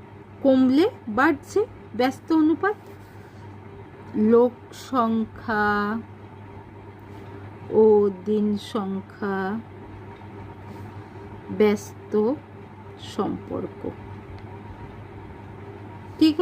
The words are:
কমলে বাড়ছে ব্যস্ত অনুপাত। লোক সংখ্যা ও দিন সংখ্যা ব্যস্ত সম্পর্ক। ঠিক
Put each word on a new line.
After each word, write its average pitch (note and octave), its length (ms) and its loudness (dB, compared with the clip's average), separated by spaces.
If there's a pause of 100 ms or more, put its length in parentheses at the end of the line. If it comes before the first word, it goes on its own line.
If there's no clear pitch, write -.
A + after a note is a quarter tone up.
(440)
কমলে C4 420 8 (320)
বাড়ছে D4 420 2 (400)
ব্যস্ত C4 280 0 (140)
অনুপাত। E4 360 4 (1600)
লোক B3 200 8 (380)
সংখ্যা A3+ 760 0 (2250)
ও A3 40 10 (420)
দিন G#3+ 200 2 (260)
সংখ্যা G3 640 -4 (2250)
ব্যস্ত - 540 0 (1000)
সম্পর্ক। - 680 -6 (2500)
ঠিক D#4 220 8